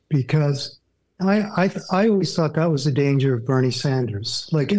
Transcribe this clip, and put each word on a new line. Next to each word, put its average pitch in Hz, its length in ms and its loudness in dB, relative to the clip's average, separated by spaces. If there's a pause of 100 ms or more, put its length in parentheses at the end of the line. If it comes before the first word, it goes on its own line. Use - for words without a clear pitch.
Because 143 720 -2 (400)
I, 196 220 2
I, 196 300 0 (200)
I 202 180 2
always 190 260 0
thought 156 180 0
that 165 160 0
was 139 160 0
the 151 60 0
danger 139 420 2
of 117 100 -4
Bernie 127 280 2
Sanders. 117 800 -4
Like, 151 280 0